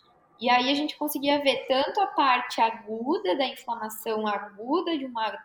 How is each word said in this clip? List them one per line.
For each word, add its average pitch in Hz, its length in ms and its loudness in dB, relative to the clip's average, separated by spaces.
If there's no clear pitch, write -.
E 240 120 2
aí 247 200 4
a 294 40 4
gente 302 240 -2
conseguia 285 440 0
ver 262 240 2
tanto 285 340 0
a 392 80 2
parte 262 520 2
aguda 233 760 0
da 269 120 0
inflamação 220 800 -6
aguda, 254 720 -2
de 269 80 -6
uma 226 240 -2